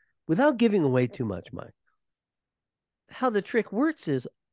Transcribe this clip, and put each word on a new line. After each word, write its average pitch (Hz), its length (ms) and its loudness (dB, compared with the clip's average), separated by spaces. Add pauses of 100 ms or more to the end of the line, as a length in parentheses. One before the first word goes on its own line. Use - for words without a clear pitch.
(260)
without 240 320 2
giving 208 260 4
away 127 220 4
too 120 180 -4
much, 92 300 -6
Mike, - 180 -14 (1400)
how 254 220 -2
the 208 100 0
trick 208 320 -2
works 285 360 -2
is 135 200 -2 (240)